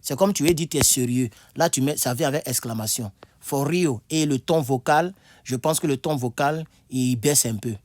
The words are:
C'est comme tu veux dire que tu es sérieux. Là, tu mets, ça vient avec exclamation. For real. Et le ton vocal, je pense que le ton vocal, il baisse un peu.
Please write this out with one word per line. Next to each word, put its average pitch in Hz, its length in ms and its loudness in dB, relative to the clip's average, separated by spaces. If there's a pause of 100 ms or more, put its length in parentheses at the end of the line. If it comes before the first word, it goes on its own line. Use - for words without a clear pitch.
C'est - 160 -6
comme 190 160 4
tu 170 120 -2
veux 165 100 4
dire 156 120 -2
que - 60 -10
tu 147 60 0
es 139 60 4
sérieux. 123 460 2 (260)
Là, 160 140 2
tu 151 100 -2
mets, 139 160 2
ça 127 180 -2
vient 147 140 0
avec 143 180 -2
exclamation. 113 640 -4 (300)
For 131 260 -2
real. 160 300 0 (140)
Et 156 160 0
le 143 120 0
ton 160 220 2
vocal, 147 520 2 (320)
je 123 120 -6
pense 156 240 0
que - 60 -6
le 143 100 2
ton 151 200 -2
vocal, 139 480 -2 (260)
il 127 260 0
baisse 143 300 2
un 113 100 -2
peu. 110 180 -6 (100)